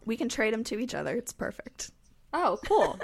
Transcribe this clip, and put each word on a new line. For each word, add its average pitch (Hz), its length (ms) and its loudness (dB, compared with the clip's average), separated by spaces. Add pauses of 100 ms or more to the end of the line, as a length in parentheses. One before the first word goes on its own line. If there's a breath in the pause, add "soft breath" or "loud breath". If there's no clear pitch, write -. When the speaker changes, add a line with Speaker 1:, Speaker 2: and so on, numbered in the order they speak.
Speaker 1:
We 226 120 -2
can 240 120 0
trade 220 260 2
'em 220 100 -2
to 208 140 -4
each 247 160 -4
other. 151 220 -2
It's - 160 -6
perfect. - 580 -8 (420)
Speaker 2:
Oh, 311 320 2
cool. - 400 4